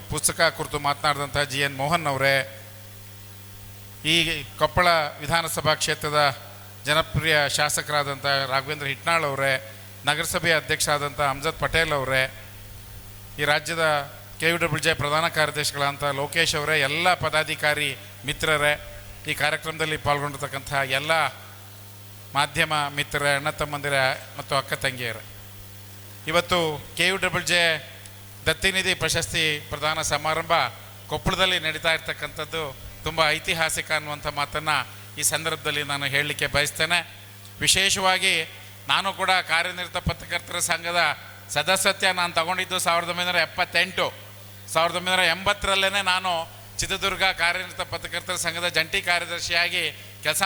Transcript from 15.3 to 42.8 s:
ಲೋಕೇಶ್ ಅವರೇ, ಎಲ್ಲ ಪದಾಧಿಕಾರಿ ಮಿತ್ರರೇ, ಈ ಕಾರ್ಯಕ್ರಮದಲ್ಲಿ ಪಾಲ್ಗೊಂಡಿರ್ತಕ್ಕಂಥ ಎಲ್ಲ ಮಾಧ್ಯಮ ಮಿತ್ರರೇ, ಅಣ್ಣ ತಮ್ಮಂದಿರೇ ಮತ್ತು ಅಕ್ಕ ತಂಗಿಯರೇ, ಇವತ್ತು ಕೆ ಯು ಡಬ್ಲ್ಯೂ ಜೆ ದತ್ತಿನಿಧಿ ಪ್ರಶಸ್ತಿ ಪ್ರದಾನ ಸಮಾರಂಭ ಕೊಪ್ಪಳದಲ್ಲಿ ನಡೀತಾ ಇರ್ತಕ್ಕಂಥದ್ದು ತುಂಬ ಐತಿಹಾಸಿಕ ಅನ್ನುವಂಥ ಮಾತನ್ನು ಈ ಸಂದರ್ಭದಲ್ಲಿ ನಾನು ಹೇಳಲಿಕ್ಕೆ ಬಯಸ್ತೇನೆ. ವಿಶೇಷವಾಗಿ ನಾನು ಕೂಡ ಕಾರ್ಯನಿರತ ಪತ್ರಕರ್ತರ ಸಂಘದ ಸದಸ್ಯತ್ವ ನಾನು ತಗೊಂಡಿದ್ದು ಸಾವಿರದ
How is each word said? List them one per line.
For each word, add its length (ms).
ಲೋಕೇಶ್ 500
ಅವರೇ, 260
ಎಲ್ಲ 340
ಪದಾಧಿಕಾರಿ 840
ಮಿತ್ರರೇ, 760
ಈ 80
ಕಾರ್ಯಕ್ರಮದಲ್ಲಿ 640
ಪಾಲ್ಗೊಂಡಿರ್ತಕ್ಕಂಥ 760
ಎಲ್ಲ 400
ಮಾಧ್ಯಮ 400
ಮಿತ್ರರೇ, 460
ಅಣ್ಣ 160
ತಮ್ಮಂದಿರೇ 880
ಮತ್ತು 180
ಅಕ್ಕ 160
ತಂಗಿಯರೇ, 520
ಇವತ್ತು 720
ಕೆ 100
ಯು 100
ಡಬ್ಲ್ಯೂ 300
ಜೆ 440
ದತ್ತಿನಿಧಿ 480
ಪ್ರಶಸ್ತಿ 760
ಪ್ರದಾನ 320
ಸಮಾರಂಭ 500
ಕೊಪ್ಪಳದಲ್ಲಿ 540
ನಡೀತಾ 340
ಇರ್ತಕ್ಕಂಥದ್ದು 840
ತುಂಬ 240
ಐತಿಹಾಸಿಕ 640
ಅನ್ನುವಂಥ 340
ಮಾತನ್ನು 600
ಈ 40
ಸಂದರ್ಭದಲ್ಲಿ 600
ನಾನು 240
ಹೇಳಲಿಕ್ಕೆ 400
ಬಯಸ್ತೇನೆ. 520
ವಿಶೇಷವಾಗಿ 840
ನಾನು 240
ಕೂಡ 180
ಕಾರ್ಯನಿರತ 680
ಪತ್ರಕರ್ತರ 600
ಸಂಘದ 580
ಸದಸ್ಯತ್ವ 600
ನಾನು 200
ತಗೊಂಡಿದ್ದು 460
ಸಾವಿರದ 300